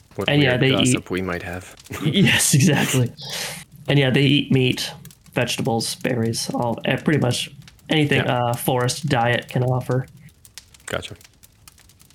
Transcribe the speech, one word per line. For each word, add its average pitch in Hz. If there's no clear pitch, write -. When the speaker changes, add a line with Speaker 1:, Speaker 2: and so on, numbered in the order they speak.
Speaker 1:
What 98
Speaker 2:
and 147
yeah, 127
Speaker 1:
weird 127
Speaker 2:
they 135
Speaker 1:
gossip 127
Speaker 2:
eat -
Speaker 1:
we 92
might 87
have. 87
<laughs> -
Speaker 2:
Yes, 156
exactly. 135
And 143
yeah, 131
they 139
eat 139
meat, -
vegetables, 117
berries, 113
all, 120
eh, 131
pretty 151
much -
anything 143
Speaker 1:
Yeah. 120
Speaker 2:
a 120
forest 123
diet 120
can 123
offer. 127
Speaker 1:
Gotcha. -